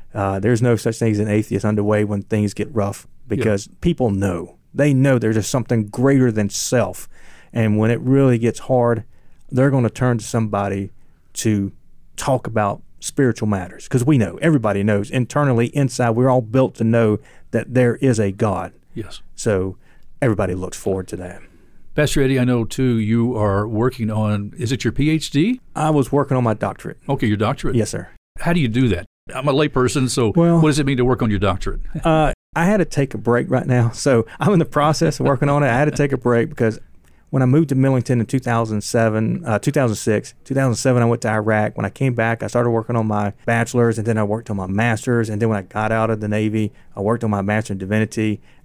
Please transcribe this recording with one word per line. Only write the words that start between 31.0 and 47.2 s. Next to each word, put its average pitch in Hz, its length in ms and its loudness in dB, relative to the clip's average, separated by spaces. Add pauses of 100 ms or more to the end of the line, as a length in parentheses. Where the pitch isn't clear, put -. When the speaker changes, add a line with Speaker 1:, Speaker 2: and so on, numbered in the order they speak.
Speaker 2:
work 123 160 2
on 120 80 2
your 104 100 0
doctorate? 95 400 -2 (140)
<laughs> 156 100 -8
Speaker 1:
uh, 156 300 2 (220)
I 165 100 0
had 208 120 4
to 175 80 2
take 139 280 -2
a 110 40 -6
break 117 320 0
right 131 160 0
now. 120 260 2
So 120 340 2 (140)
I'm 170 140 2
in 175 60 4
the 160 60 2
process 151 540 0
of 131 60 0
working 139 240 2
on 143 140 2
it. 139 40 2
I 120 100 2
had 143 80 4
to 151 60 0
take 147 200 0
a 135 60 -2
break 117 320 2
because 110 300 -2 (500)
when 135 120 0
I 127 40 4
moved 143 240 4
to 143 60 0
Millington 131 440 2
in 107 80 0
two 131 120 0
thousand 117 420 -2
seven, 113 640 0
uh, 110 140 0
two 143 120 -2
thousand 127 240 2
six, 110 380 -2 (100)
two - 100 -8
thousand 131 220 2
seven, 123 260 2
I 117 40 4
went 117 180 0
to 117 60 0
Iraq. 107 480 0
When 110 80 -2
I 98 40 -2
came 131 240 -2
back, 113 300 -2
I 107 40 -6
started 120 240 0
working 113 240 -2
on 110 120 0
my 104 260 -2 (120)
bachelor's, 117 520 0
and 104 80 -4
then 110 120 0
I 107 60 0
worked 107 260 -4
on 104 80 -4
my 92 100 -6
master's. 113 640 0
And 104 120 -4
then 113 80 2
when 107 80 0
I 98 60 -4
got 107 300 -4
out 113 160 0
of 110 100 -2
the 107 80 -6
Navy, 107 440 0 (240)
I - 60 -10
worked 113 220 -2